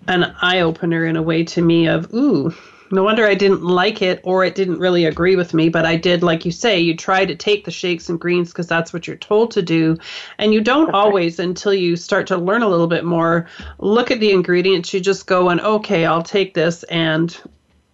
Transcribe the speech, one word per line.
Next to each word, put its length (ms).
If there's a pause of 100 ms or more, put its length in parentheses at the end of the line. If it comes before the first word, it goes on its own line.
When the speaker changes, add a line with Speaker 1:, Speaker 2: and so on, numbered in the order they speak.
Speaker 1:
an 340
eye-opener 640
in 140
a 60
way 220
to 180
me 240
of, 260
ooh, 400 (380)
no 120
wonder 220
I 80
didn't 300
like 400
it 200
or 220
it 80
didn't 240
really 280
agree 300
with 180
me. 160
But 160
I 100
did, 260
like 240
you 60
say, 280
you 160
try 300
to 100
take 300
the 60
shakes 360
and 120
greens 340
'cause 140
that's 260
what 140
you're 100
told 340
to 120
do. 340 (400)
And 160
you 80
don't 280
Speaker 2:
Okay. 80
Speaker 1:
always 420
until 340
you 220
start 320
to 100
learn 240
a 80
little 180
bit 160
more, 440 (320)
look 320
at 80
the 120
ingredients. 600
You 60
just 280
go 220
and, 100
"Okay, 460
I'll 160
take 320
this," 300
and, 520 (580)